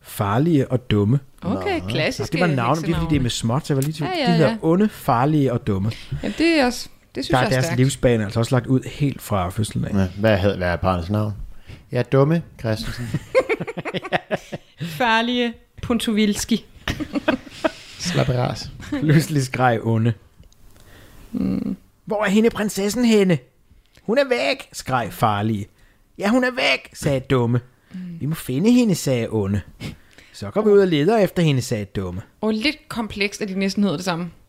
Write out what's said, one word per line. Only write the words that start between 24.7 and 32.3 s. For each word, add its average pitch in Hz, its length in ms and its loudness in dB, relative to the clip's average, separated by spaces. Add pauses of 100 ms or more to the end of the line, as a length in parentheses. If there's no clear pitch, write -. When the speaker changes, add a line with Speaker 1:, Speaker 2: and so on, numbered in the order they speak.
Speaker 1:
skreg 123 380 -4
Farlige. 104 540 0 (520)
"Ja, 196 120 0
hun 254 140 4
er 254 80 0
væk," 262 420 -2
sagde 139 260 0
Dumme. 123 400 2 (340)
Speaker 2:
Mm. 185 60 -12 (200)
Speaker 1:
"Vi - 60 -6
må 160 100 -2
finde 160 360 2
hende," 240 240 4
sagde 123 340 0
Onde. 101 320 0 (720)
"Så 101 180 -10
går 208 100 0
vi 214 80 4
ud 202 100 8
og 190 80 6
leder 170 300 4
efter 185 260 2
hende," 139 180 4
sagde 104 240 -4
Dumme. 92 360 -6 (200)